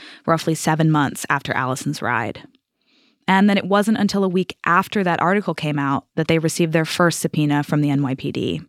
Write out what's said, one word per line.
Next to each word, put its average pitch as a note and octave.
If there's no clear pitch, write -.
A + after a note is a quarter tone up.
roughly E3
seven D#3
months D3
after -
Allison's C3
ride. A2+
And G3
then G3
it -
wasn't G3+
until G3+
a F#3+
week F3+
after F#3+
that F3
article F#3
came D3+
out C#3
that D#3+
they E3
received D#3+
their D#3+
first E3+
subpoena D3
from D3+
the D3
N C#3
Y C3+
P C#3
D. E2+